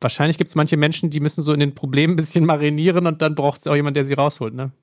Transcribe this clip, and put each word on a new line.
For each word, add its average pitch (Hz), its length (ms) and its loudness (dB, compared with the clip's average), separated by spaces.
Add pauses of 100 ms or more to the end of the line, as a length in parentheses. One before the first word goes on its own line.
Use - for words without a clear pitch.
wahrscheinlich 147 360 0
gibt's - 200 -4
manche 151 200 2
Menschen, 151 340 0
die 147 100 -4
müssen 151 220 -2
so 151 100 0
in 143 80 0
den 143 140 0
Problemen 147 400 0
ein - 20 0
bisschen 160 280 0
marinieren 156 640 2
und 160 160 -2
dann 151 140 0
braucht's 143 320 -2
auch 147 80 2
jemand, 147 200 0
der 143 80 2
sie 139 100 -2
rausholt, 135 400 -2
ne? 131 180 -8 (100)